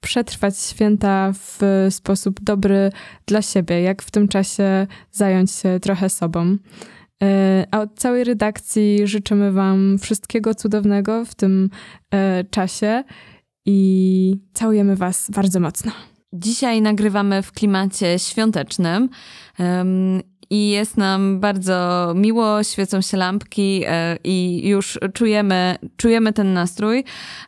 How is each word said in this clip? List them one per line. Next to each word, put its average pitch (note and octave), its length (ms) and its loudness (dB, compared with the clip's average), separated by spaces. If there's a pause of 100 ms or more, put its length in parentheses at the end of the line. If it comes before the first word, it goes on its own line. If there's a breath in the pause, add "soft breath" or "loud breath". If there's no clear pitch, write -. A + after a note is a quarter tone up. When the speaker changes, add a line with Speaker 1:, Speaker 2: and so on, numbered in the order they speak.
Speaker 1:
przetrwać - 580 -2
święta G3 760 0
w G3 580 0
sposób G3 500 -2
dobry G3 500 2 (360 loud breath)
dla G#3 160 2
siebie, F3 400 0
jak F#3+ 200 -2
w - 80 -18
tym G#3 180 4
czasie G3 580 0 (260 loud breath)
zająć F#3+ 400 2
się F#3 280 -2
trochę F#3+ 300 0
sobą. E3+ 460 -2 (680 loud breath)
E, F#3+ 480 2
a G#3+ 100 -2
od G#3+ 180 -6
całej B3 260 0
redakcji G#3+ 840 0
życzymy G3+ 460 0
wam F#3+ 460 2
wszystkiego A3 560 -2
cudownego G#3 680 0
w - 100 -14
tym, F#3+ 360 2 (440 loud breath)
e, F#3+ 300 0
czasie G#3+ 600 -2 (640 loud breath)
i F#3+ 680 4 (160)
całujemy G#3 440 2
was F#3 340 -4
bardzo F#3+ 300 0
mocno. F3 320 -4 (400 loud breath)
Speaker 2:
Dzisiaj A3 500 -2
nagrywamy G3+ 600 2
w - 100 -12
klimacie F#3+ 640 0
świątecznym, G3 920 0 (500 loud breath)
em, F#3 600 0 (300)
i G#3 200 0
jest G#3 260 -2
nam G3 440 0
bardzo F3+ 760 0
miło, G#3+ 460 2
świecą G3 380 -2
się F#3+ 160 -2
lampki, F#3+ 680 -2
e, E3 380 -2
i F3+ 440 -2
już G3 300 0 (160)
czujemy, G3 640 0 (200)
czujemy A3+ 360 2
ten G3 200 0
nastrój, G#3+ 520 0 (440 loud breath)